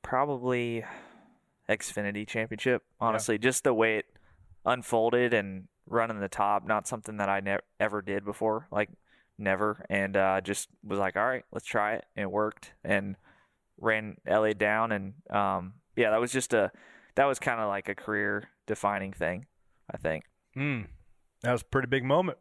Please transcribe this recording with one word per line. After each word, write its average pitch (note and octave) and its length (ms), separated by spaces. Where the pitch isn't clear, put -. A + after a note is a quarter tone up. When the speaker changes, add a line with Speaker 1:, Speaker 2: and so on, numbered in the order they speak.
Speaker 1:
Probably B2 800
Xfinity G#2 580
Championship, A2+ 560
Speaker 2:
Yeah. A#2 80
Speaker 1:
honestly. A2 300
Just B2 260
the C3 100
way A2 240
it - 80
unfolded A#2+ 720
and G2 340
running A2+ 340
the G2 80
top, G2+ 360
not G#2+ 220
something G#2+ 300
that G2+ 120
I G2 120
ne-, G2 180
ever G#2 220
did G2 220
before, G#2+ 460
like, G#2 200
never. G#2 520
And, G2 260
uh, F#2+ 240
just G2 280
was G2+ 140
like, F#2+ 180
"All G#2 100
right, C3 260
let's - 140
try G#2+ 280
it." - 100
And G#2+ 80
it F#2+ 60
worked, G#2 420
and G2 320
ran G#2+ 380
Elliott G#2+ 320
down. G#2+ 340
And, G2 220
um, G2 440
yeah, A2+ 140
that A2 100
was A#2+ 120
just B2+ 220
a, G2+ 160
that C#3 100
was C3+ 120
kinda A#2 280
like G2 220
a G2+ 60
career-defining G2+ 1160
thing, F2+ 340
I - 60
think. D#2+ 280
Speaker 2:
Mm. C3+ 300
That A#2+ 100
was A#2 100
a - 40
pretty C3 220
big C3 160
moment. D3+ 360